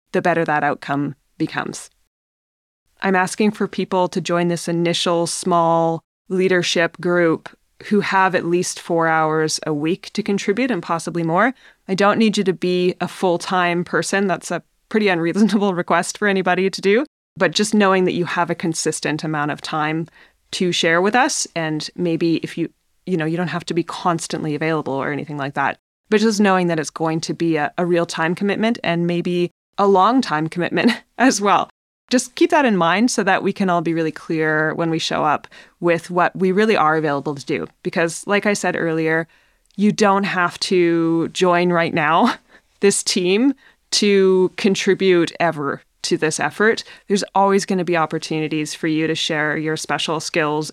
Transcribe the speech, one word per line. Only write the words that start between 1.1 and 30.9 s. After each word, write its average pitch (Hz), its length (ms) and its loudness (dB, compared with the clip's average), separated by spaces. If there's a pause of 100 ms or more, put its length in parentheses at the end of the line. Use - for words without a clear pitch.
becomes. - 500 -6 (1120)
I'm 190 140 0
asking 190 380 2
for 202 160 -4
people 180 400 -2
to 185 120 -6
join 175 280 0
this 170 180 -4
initial 170 640 0
small 165 720 0 (260)
leadership 180 720 0
group 175 480 2 (380)
who 208 140 2
have 190 340 2
at 180 100 0
least 175 360 -2
four 165 260 0
hours 156 580 0
a 156 80 -4
week 160 420 -4
to 202 80 -4
contribute 214 500 -2
and 170 100 -4
possibly 170 400 -4
more. 185 320 2 (320)
I 190 80 -4
don't 202 240 4
need 220 180 4
you 208 60 2
to 185 100 2
be 180 480 0
a 180 60 -2
full-time 175 800 0
person. 196 420 0
That's - 240 -4
a 165 140 -6 (240)
pretty 214 180 0
unreasonable 190 680 2
<laughs> - 0 -
request 170 440 -2
for 208 80 -2
anybody 190 440 0
to - 100 -8
do. 214 260 2 (300)
But 170 160 2
just 214 200 0
knowing 190 320 4
that 180 100 0
you 175 100 -2
have 175 260 -2
a 170 60 -4
consistent 156 680 -4
amount 151 300 -4
of 143 80 -10
time 156 480 -4 (440)
to 175 200 0
share 170 280 2
with 208 140 2
us, 269 400 0
and 156 400 -4
maybe 165 420 0
if - 200 -8
you, 160 140 -4 (360)
you 185 100 -2
know, 156 100 -2
you 160 100 -2
don't 175 120 -2
have 170 180 -8
to 170 80 -6
be 165 100 0
constantly 165 720 -4
available 151 400 -2
or 143 180 -4
anything 147 240 -8
like 139 180 -8
that, 135 240 -2 (320)
but 214 100 4
just 214 200 2
knowing 185 280 4
that 165 120 0
it's 139 100 -6
going 160 300 -2
to 160 140 -6
be 165 220 0
a, 147 220 -2
a 180 80 0
real 170 200 2
time 170 280 -2
commitment 208 480 0
and 170 240 0
maybe 175 440 0 (260)
a 202 100 2
long 196 340 4
time 156 280 -2
commitment 180 420 0 (140)